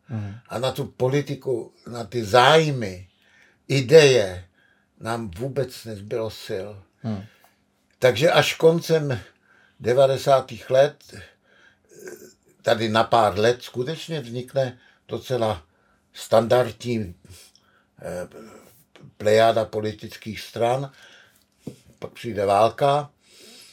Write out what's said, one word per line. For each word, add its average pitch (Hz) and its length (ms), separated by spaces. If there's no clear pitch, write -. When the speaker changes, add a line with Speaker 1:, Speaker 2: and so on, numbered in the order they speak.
Speaker 1:
Mhm. 104 260
Speaker 2:
A 110 100
na 127 140
tu 135 120
politiku, 135 880
na 117 180
ty 113 200
zájmy, 123 840
ideje 127 760
nám 113 300
vůbec 127 540
nezbylo 110 460
sil. 101 220
Speaker 1:
Mhm. 107 220
Speaker 2:
Takže 127 320
až - 240
koncem 160 680
devadesátých 131 880
let, 139 440
tady 113 260
na 107 160
pár 104 340
let, 117 240
skutečně 151 580
vznikne 123 580
docela 113 540
standardní, 113 1000
eh, 90 300
plejáda 110 480
politických 107 760
stran, 127 520
pak - 140
přijde 101 340
válka, 139 640